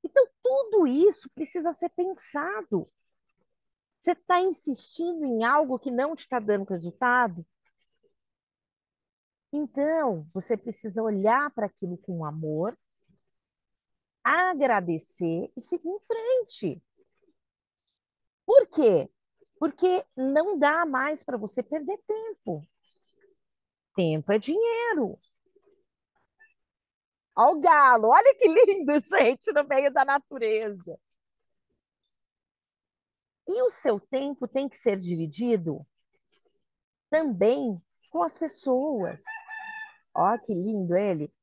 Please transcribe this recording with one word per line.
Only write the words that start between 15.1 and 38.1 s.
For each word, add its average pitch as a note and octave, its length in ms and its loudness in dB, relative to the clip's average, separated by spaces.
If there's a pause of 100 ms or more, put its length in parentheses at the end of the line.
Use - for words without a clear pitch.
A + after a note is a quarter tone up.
e A#3+ 60 -14
seguir - 280 -8
em G4+ 120 -6
frente. A4+ 840 -4 (1600)
Por B4 220 6
quê? G3+ 420 2 (480)
Porque F4+ 480 -2 (100)
não D4 420 0
dá D4+ 280 2
mais C#4+ 380 -4
pra B3 140 -8
você G#3+ 240 -8
perder D#4 360 -6 (100)
tempo. G#4 580 -8 (1300)
Tempo D#3+ 360 -2
é G#3+ 80 2
dinheiro. A4 800 -2 (2250)
Ó B3 160 6
o D#4 80 -2
galo, C4 500 6
olha A4 260 8
que A#4 120 4
lindo, F#4 520 4
<laughs> - 40 -2
gente, C4+ 480 2
no D4 140 0
meio C#4 260 2
da C4+ 140 2
natureza. A3 920 -4 (2500)
E A4 160 -2
o A#4+ 60 2
seu G#3+ 300 -2
tempo C4+ 480 -6
tem C4+ 220 -4
que - 80 -18
ser G3+ 200 0
dividido F3 880 -4 (1200)
também B3 720 0 (300)